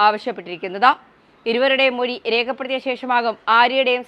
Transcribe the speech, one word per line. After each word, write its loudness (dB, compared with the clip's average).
ആവശ്യപ്പെട്ടിരിക്കുന്നത്. 0
ഇരുവരുടെയും 2
മൊഴി -2
രേഖപ്പെടുത്തിയ -4
ശേഷമാകും -2
ആര്യയുടെയും 2